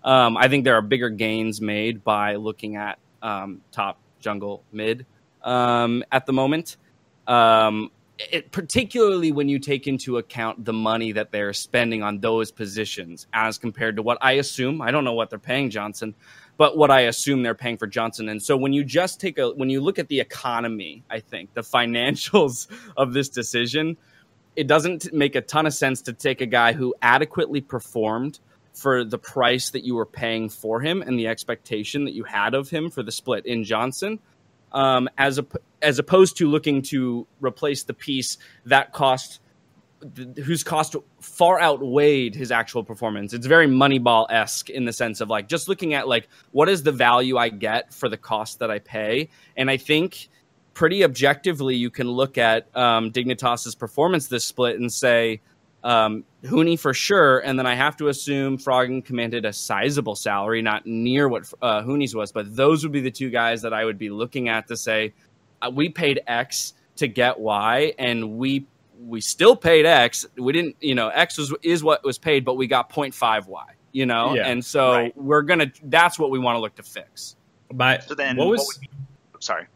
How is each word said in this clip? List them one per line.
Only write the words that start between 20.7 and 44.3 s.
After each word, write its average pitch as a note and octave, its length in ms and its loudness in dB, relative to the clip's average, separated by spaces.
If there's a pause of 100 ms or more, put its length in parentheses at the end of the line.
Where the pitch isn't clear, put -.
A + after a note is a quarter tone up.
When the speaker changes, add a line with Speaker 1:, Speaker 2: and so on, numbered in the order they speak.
Speaker 1:
I A2+ 80 -8
think, F#2+ 340 -16
the A#2 80 -6
financials B2 1040 0 (180)
<laughs> F#3+ 140 -14
of B2+ 160 0
this C#3 160 -2
decision, B2+ 680 -4 (580)
it D3+ 100 -2
doesn't D#3 480 0
make C#3+ 220 2
a C3+ 60 0
ton D#3 260 -2
of D3 80 -2
sense C3 280 -2
to B2 100 -10
take C3 280 -4
a B2 60 -4
guy A#2 260 4
who B2+ 300 -2
adequately C#3 580 2
performed A#2 800 -4 (340)
for B2+ 300 0
the A2+ 160 -6
price B2+ 520 0
that C3+ 120 -8
you B2 100 -4
were A2+ 140 -2
paying A2+ 420 -6
for A2 300 -4
him E3 240 -4
and B2+ 160 -2
the A2+ 80 -2
expectation A#2 760 -6
that - 80 -8
you G#2+ 100 -10
had G#2+ 320 0
of C#3 140 -4
him E3 200 -6
for B2+ 140 -10
the G2 80 -10
split A2 340 -6
in A#2 180 -4
Johnson, C3 560 -4 (520)
um, C3 360 2 (100)
as C#3 220 2
op-, - 180 -12 (240)
as D3 160 2
opposed F#3 400 4
to E3 120 2
looking D3 340 2
to B2+ 420 -2 (160)
replace C3+ 420 -4
the C#3 100 -10
piece - 440 -6 (280)
that C3+ 280 2
cost, C3 460 -2 (760)
th-, B2+ 300 -16
whose D#3+ 180 -2
cost D#3 320 -2 (260)
far F3+ 380 4
outweighed C#3 760 4
his B2+ 160 -6
actual A#2 320 0
performance. G#2 500 -6
It's A#2+ 140 -8
very D#3+ 180 8
Moneyball-esque A#2+ 1040 2